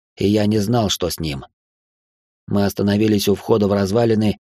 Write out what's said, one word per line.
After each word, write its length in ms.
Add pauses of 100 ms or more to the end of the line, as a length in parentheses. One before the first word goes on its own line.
(160)
и 120
я 180
не 140
знал, 300
что 200
с 100
ним. 260 (1000)
Мы 180
остановились 640
у 80
входа 320
в 60
развалины, 640 (140)